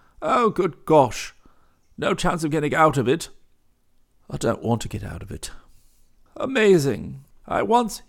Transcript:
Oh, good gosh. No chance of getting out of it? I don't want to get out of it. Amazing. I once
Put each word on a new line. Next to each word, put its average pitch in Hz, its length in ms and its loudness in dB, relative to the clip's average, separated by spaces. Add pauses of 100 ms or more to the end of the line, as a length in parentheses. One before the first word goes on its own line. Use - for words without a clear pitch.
(200)
Oh, 233 300 0
good 170 340 -4
gosh. 143 500 4 (640)
No 156 180 0
chance 151 300 -2
of 151 60 -2
getting 151 240 -2
out 151 240 4
of 117 100 0
it? 160 220 -2 (1000)
I 139 80 -10
don't - 260 -2
want 113 200 -2
to - 60 -8
get 101 140 -10
out - 200 -12
of 98 80 -14
it. - 200 -12 (880)
Amazing. 151 880 2 (220)
I - 160 -2
once 226 460 0